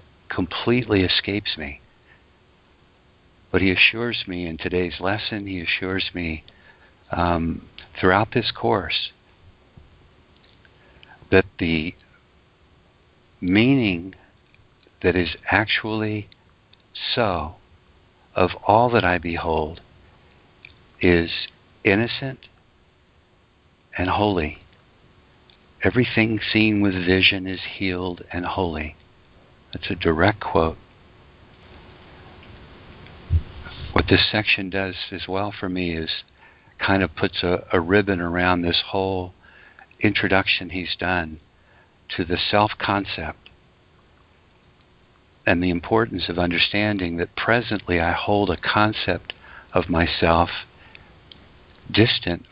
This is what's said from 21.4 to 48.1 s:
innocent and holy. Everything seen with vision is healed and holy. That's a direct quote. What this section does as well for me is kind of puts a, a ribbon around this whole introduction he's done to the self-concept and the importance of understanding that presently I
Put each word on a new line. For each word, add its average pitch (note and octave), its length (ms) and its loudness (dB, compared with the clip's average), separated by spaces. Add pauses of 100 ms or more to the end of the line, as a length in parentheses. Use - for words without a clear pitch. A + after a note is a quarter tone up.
innocent A#2 640 0 (1500)
and F2+ 120 -2
holy. F#2 480 0 (1300)
Everything A2+ 560 2 (120)
seen G#2+ 300 4
with G2 120 2
vision F#2 540 2
is F2+ 140 -8 (160)
healed F2+ 460 -6 (100)
and F2 120 -6
holy. D#2+ 500 -4 (760)
That's - 180 -10
a F#2+ 60 -4
direct E2+ 460 2
quote. D#2+ 360 0 (3250)
What - 160 2
this - 200 4
section G2+ 400 0
does F#2+ 260 -4 (160)
as F2+ 160 -10
well G2 300 -4
for F#2+ 120 -4
me F2+ 260 -2
is D#2+ 140 -6 (680)
kind G2 240 2
of F2 120 -2
puts - 280 -2
a, F2 280 0
a F#2 80 4
ribbon F#2+ 400 2
around F2 420 0
this E2+ 260 0
whole F#2+ 460 -4 (680)
introduction F#2+ 720 2
he's F2 260 -6
done E2+ 420 -2 (800)
to F2+ 80 -2
the E2+ 120 -2
self-concept G2+ 1120 -2 (2000)
and F2 180 2
the F2+ 60 2
importance G#2 580 -2
of E2+ 100 -6
understanding F2+ 800 0
that E2+ 200 -4
presently G#2+ 640 0
I E2+ 100 2